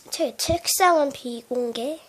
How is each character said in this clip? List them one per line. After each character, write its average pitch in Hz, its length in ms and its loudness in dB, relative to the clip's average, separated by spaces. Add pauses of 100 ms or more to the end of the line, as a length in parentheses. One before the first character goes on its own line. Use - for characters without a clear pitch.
(120)
제 294 260 -2
책상은 339 720 2
비공개. 240 960 -6